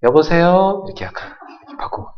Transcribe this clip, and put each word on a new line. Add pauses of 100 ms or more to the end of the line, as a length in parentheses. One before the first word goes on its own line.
여보세요?
이렇게
약간 (320)
이렇게
바꾸고.